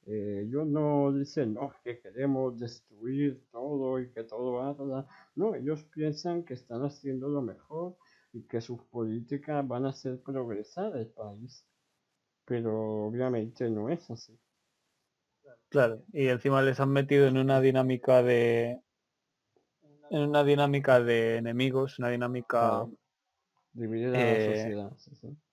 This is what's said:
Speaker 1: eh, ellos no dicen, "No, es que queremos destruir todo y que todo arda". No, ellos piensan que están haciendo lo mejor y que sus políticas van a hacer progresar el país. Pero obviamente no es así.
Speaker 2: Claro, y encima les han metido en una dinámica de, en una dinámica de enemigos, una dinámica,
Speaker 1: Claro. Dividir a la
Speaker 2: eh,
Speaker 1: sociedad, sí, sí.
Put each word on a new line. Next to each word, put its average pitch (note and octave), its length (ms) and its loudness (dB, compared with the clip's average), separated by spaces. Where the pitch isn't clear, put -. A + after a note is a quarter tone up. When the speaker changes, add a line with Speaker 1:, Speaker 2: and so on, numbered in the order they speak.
Speaker 1:
eh, G#2 400 -6
ellos C#3+ 200 -4
no D3 480 2
dicen, C#3 400 -2
"No, C3+ 180 -8
es - 100 -20
que A#2+ 160 -10
queremos C3 600 -4
destruir B2+ 880 -6
todo C3 480 -4
y B2 140 -8
que A2+ 120 -10
todo B2 360 -6
arda". C#3 480 -8
No, G3+ 200 -2
ellos D3+ 300 -6
piensan D#3 600 -4
que - 80 -14
están B2 320 -8
haciendo C3+ 460 -6
lo D3 100 -2
mejor D#3 560 -10
y A2+ 80 -14
que A#2 180 -6
sus A#2 220 -12
políticas A#2+ 840 -6
van B2 200 -4
a C3+ 40 -2
hacer C3 320 -10
progresar C3 760 -8
el A2 100 -6
país. G#2+ 580 -16
Pero A2 640 -2
obviamente A#2 640 -2
no G#2+ 180 -2
es E3+ 220 -6
así. A2+ 280 -16
Speaker 2:
Claro, A#2 320 2
y C#3 160 0
encima C3+ 320 2
les C3+ 200 2
han C3+ 100 2
metido C#3 360 6
en C3 120 4
una C3 240 4
dinámica C3 600 6
de, A#2+ 580 2
en D3+ 100 2
una D3 240 4
dinámica C#3 560 6
de A#2 380 2
enemigos, B2+ 600 -2
una A#2+ 120 -2
dinámica, B2 480 -2
Speaker 1:
Claro. A2+ 340 2
Dividir A2+ 360 -4
a B2+ 40 -2
la B2+ 60 0
Speaker 2:
eh, G#2+ 300 2
Speaker 1:
sociedad, G#2 360 -6
sí, - 180 -20
sí. - 200 -16